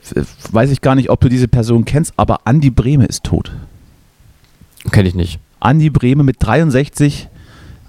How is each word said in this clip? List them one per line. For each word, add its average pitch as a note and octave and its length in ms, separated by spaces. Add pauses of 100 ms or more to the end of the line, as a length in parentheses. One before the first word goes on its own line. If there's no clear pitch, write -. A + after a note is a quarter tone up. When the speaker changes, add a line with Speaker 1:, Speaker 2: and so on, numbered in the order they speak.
(520)
Speaker 1:
weiß A#2+ 180
ich C3+ 120
gar C3 120
nicht, C3 160
ob - 120
du B2+ 80
diese B2+ 180
Person A#2 380
kennst, - 320
aber - 280
Andi C#3+ 240
Brehme B2 360
ist - 180
tot. - 280 (1400)
Speaker 2:
Kenn G2+ 140
ich F2+ 100
nicht. F2 240 (220)
Speaker 1:
Andi D3+ 280
Brehme C3+ 340
mit C3+ 180
dreiundsechzig C#3+ 880 (600)